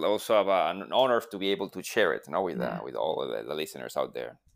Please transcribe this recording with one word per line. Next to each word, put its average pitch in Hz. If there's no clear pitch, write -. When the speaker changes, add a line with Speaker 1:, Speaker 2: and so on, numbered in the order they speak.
Speaker 1:
also, 101
uh, 85
an 98
honor 120
to -
be 98
able 98
to 92
share 90
it, 52
you 71
know, 90
with, 85
Speaker 2:
Yeah. 57
Speaker 1:
uh, 50
with 64
all 64
of 65
the, 55
the 69
listeners 73
out 65
there. 60